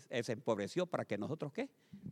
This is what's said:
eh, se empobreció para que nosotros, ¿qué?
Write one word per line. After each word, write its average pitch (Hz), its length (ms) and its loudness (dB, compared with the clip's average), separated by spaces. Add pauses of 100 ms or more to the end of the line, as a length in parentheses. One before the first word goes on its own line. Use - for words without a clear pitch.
eh, 120 140 2
se - 80 -2
empobreció 107 540 2
para - 180 0
que 107 140 0
nosotros, 143 340 -2
¿qué? 269 180 -2 (420)